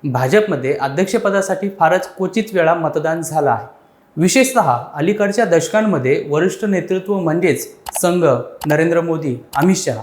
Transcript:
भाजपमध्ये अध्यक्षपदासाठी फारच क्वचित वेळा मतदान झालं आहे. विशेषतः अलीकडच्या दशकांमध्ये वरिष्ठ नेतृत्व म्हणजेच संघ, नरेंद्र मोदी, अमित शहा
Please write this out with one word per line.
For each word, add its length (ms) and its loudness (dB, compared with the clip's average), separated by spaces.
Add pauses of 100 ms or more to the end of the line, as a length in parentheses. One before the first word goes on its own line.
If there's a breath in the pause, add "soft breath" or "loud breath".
भाजपमध्ये 680 0
अध्यक्षपदासाठी 920 -2 (120)
फारच 360 2
क्वचित 360 -2
वेळा 220 2
मतदान 480 -2
झालं 280 0
आहे. 160 -2 (500)
विशेषतः 600 2 (180)
अलीकडच्या 500 0
दशकांमध्ये 840 0
वरिष्ठ 360 0
नेतृत्व 540 -2
म्हणजेच 500 0 (320)
संघ, 240 2 (420)
नरेंद्र 340 2
मोदी, 360 -2 (200)
अमित 200 4
शहा 260 -4